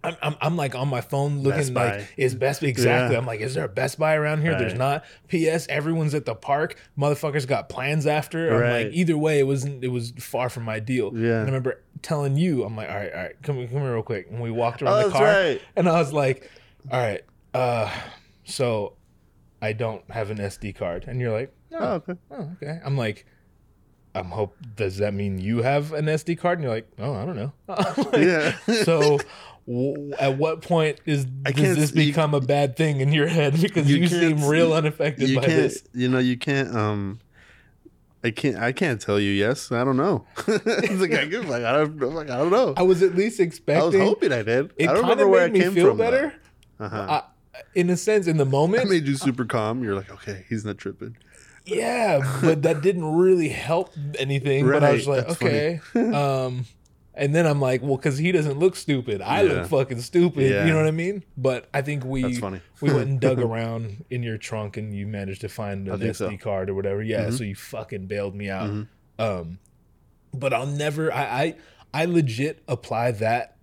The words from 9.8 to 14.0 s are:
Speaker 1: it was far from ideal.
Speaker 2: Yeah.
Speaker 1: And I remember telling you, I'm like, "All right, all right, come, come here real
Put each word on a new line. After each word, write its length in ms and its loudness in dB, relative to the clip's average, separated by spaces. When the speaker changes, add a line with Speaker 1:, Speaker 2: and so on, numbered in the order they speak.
Speaker 1:
it 60 -2
was 300 -6
far 300 -4
from 200 -8
ideal. 460 -2
Speaker 2:
Yeah. 160 2
Speaker 1:
And 100 2
I 40 0
remember 360 -2
telling 340 -2
you, 260 2
I'm 140 -8
like, 120 -8
"All 60 -8
right, 160 -6
all 120 -8
right, 180 -12
come, 140 -4
come 120 -4
here 140 -2
real 100 -2